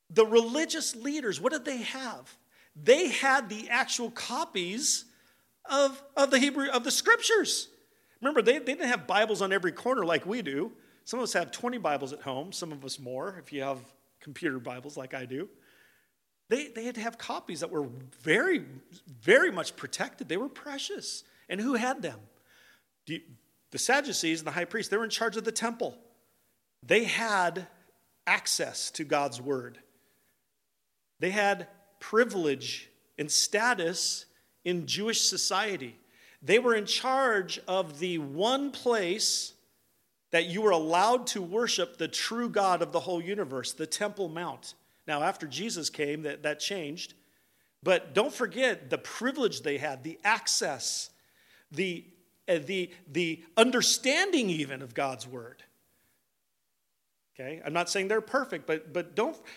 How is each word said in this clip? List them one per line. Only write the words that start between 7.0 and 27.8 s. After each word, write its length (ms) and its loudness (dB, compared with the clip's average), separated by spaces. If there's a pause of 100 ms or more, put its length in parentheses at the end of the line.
Remember, 220 4
they, 160 6
they 160 -2
didn't 140 -2
have 200 0
Bibles 340 2
on 100 2
every 200 2
corner 320 -2
like 200 2
we 160 -4
do. 300 -4 (340)
Some 140 -6
of 60 -2
us 80 -4
have 180 0
twenty 280 -6
Bibles 340 -2
at 100 -12
home, 300 -6
some 180 -8
of 140 -12
us 160 -10
more, 440 -8
if 80 -18
you 100 -6
have 160 -4 (420)
computer 380 -4
Bibles 400 -10
like 160 -10
I 100 -8
do. 240 -6 (1040)
They, 160 0
they 180 -12
had 120 -8
to 40 -6
have 160 -6
copies 440 -8
that 100 -4
were 180 -4 (340)
very, 440 2 (560)
very 280 4
much 260 -6
protected. 520 -8
They 80 -2
were 120 -4
precious. 760 -10 (240)
And 120 -4
who 140 0
had 280 0
them? 160 -8 (880)
Do 80 -8
you, 60 -8 (500)
the 80 -8
Sadducees 600 2
and 60 -14
the 40 -2
high 160 -2
priest, 240 -6
they 60 2
were 80 -2
in 60 -6
charge 260 -2
of 80 -4
the 80 -2
temple. 440 -4 (840)
They 220 4
had 640 0 (580)